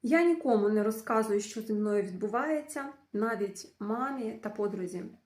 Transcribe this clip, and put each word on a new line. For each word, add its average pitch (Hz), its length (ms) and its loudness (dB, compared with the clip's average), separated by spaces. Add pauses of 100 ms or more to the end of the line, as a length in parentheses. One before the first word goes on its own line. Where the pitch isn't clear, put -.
Я 320 220 4
нікому 254 440 4
не 214 140 4
розказую, 220 580 2
що 214 220 -8
зі 220 100 -4
мною 208 300 2
відбувається, 277 880 -2 (200)
навіть 202 680 -4
мамі 233 640 -4
та 208 80 -6
подрузі. 185 540 -4 (220)